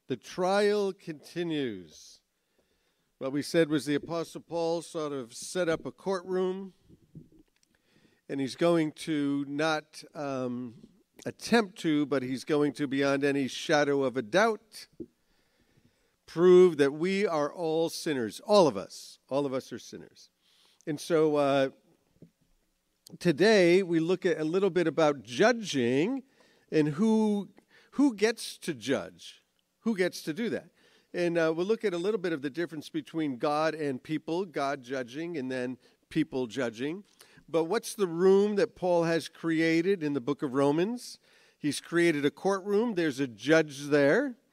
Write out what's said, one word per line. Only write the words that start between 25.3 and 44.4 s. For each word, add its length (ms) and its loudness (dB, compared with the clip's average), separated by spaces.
and 160 4
who, 600 2
who 220 2
gets 440 -2
to 160 -6
judge, 680 -6
who 160 -4
gets 260 -2
to 100 -8
do 180 -4
that. 180 -6
And, 240 -2
uh, 180 2
we'll 100 -4
look 180 -2
at 100 -2
a 40 -4
little 220 -2
bit 120 -4
of 100 -6
the 80 -4
difference 400 -8
between 480 -6
God 360 -2
and 260 -6
people, 440 -6
God 400 -6
judging 540 -8
and 120 -6
then 280 -6
people 360 -2
judging. 560 -6
But 160 0
what's 300 -4
the 120 -2
room 500 4
that 200 0
Paul 280 2
has 220 0
created 760 0
in 100 -2
the 80 0
book 220 -4
of 100 -4
Romans? 640 0
He's 220 -4
created 460 2
a 40 2
courtroom. 640 0
There's 260 0
a 60 -2
judge 580 0
there. 520 2